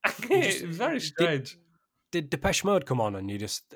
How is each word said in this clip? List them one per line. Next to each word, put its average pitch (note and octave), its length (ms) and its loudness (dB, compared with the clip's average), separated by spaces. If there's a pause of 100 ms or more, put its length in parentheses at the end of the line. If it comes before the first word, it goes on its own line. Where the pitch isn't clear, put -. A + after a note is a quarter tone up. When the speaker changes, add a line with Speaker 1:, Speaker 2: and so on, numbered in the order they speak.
Speaker 1:
<laughs> G#3+ 260 -2
Speaker 2:
You F#4 120 6
just, - 200 2
Speaker 1:
It F3+ 40 -6
was E3 100 -8
very C4+ 220 -2
Speaker 2:
did, - 40 -4
Speaker 1:
strange. D3+ 560 0 (520)
Speaker 2:
did D#3+ 200 -2
Depeche F3+ 340 0
Mode G3 220 2
come B2+ 140 0
on G#2 140 0
and G2 160 -6
you G2+ 80 -4
just, - 380 -8